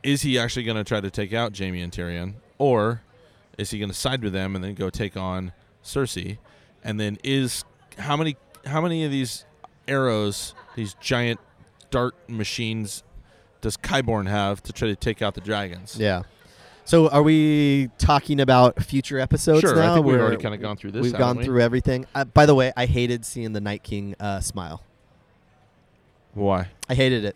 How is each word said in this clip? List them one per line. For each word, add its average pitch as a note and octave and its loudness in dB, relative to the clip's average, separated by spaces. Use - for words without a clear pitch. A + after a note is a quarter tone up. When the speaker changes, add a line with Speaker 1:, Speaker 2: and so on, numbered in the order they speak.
Speaker 1:
Is C#3 0
he C3 0
actually A#2+ -2
gonna A2 -4
try G#2+ -2
to G2 -6
take G#2 -6
out A2+ -4
Jaime F#2 -6
and F2 -8
Tyrion, F2 -8
or A#2 2
is - -6
he G#2+ -8
gonna G2+ -6
side B2+ -4
with G2+ -4
them F#2+ -4
and F#2 -6
then G2+ -8
go F#2+ -6
take G2 -8
on F#2 -8
Cersei? A2 -6
And G#2+ -6
then G#2 -4
is, C3+ -2
how D3 -4
many, D#3 -2
how D3 -4
many E3 -2
of D3 -2
these C3+ -4
arrows, A2+ -2
these G#2+ -8
giant A#2+ -2
dart B2 -2
machines, A2 -6
does A2 -4
Qyburn A2+ -2
have G2+ -2
to - -12
try A#2 -2
to G2 -2
take - -4
out G#2 -2
the G2 -12
dragons? G2 -8
Speaker 2:
Yeah. F#2+ 0
So D#3+ 6
are C#3+ 6
we D3+ 4
talking D3 2
about B2+ 6
future C3+ -2
episodes D3+ 4
Speaker 1:
Sure, F3 4
Speaker 2:
now? E3 6
Speaker 1:
I E3+ 4
think D#3 6
we've C3 6
Speaker 2:
We're, A#2+ 4
Speaker 1:
already G#2+ 2
kinda G#2 -4
gone G#2 -6
through G2+ -10
this, A#2 -4
Speaker 2:
we've B2 0
Speaker 1:
haven't B2 2
Speaker 2:
gone B2 2
Speaker 1:
we? A#2 -2
Speaker 2:
through B2 2
everything. B2+ 2
Uh, C#3 -2
by D3 6
the D3 8
way, C3 4
I B2 0
hated A#2+ 0
seeing A2+ -8
the G#2 -4
Night G#2 -6
King, G2+ -8
uh, G2 -4
smile. F2 -8
Speaker 1:
Why? G2 0
Speaker 2:
I B2+ -2
hated B2+ 2
it. G2+ -4